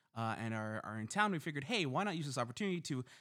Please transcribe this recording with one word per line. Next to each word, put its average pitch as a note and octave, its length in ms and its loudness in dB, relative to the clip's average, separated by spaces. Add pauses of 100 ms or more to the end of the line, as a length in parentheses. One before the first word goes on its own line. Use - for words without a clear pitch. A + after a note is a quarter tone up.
(140)
uh, A2+ 240 0
and A2+ 140 0
are, A2 320 -2
are G#2+ 160 -6
in A2 60 -2
town, G3+ 260 4
we E3+ 60 2
figured, C#3+ 260 -4
hey, F#3 220 2
why C#3+ 180 2
not G3 120 0
use D#3 100 -2
this C3+ 100 -4
opportunity E3+ 460 0
to B2+ 200 -2 (180)